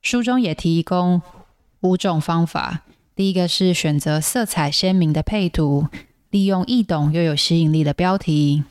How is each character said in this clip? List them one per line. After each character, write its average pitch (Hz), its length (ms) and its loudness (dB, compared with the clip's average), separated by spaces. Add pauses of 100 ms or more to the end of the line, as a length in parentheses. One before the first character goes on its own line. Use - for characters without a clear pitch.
书 240 220 -2
中 247 180 0
也 180 140 0
提 165 260 0
供 180 400 0 (600)
五 185 160 2
种 175 240 0
方 165 260 0
法。 - 360 -6 (340)
第 196 120 0
一 190 40 0
个 180 160 0
是 180 260 0
选 151 240 0
择 151 220 -2
色 220 260 -2
彩 147 240 -2
鲜 190 240 0
明 165 180 2
的 156 120 0
配 202 240 -2
图， 147 400 0 (420)
利 196 140 2
用 190 220 0
易 240 180 0
懂 151 280 0
又 170 80 0
有 160 140 2
吸 165 240 0
引 156 140 4
力 156 100 2
的 147 100 0
标 185 240 0
题 151 540 0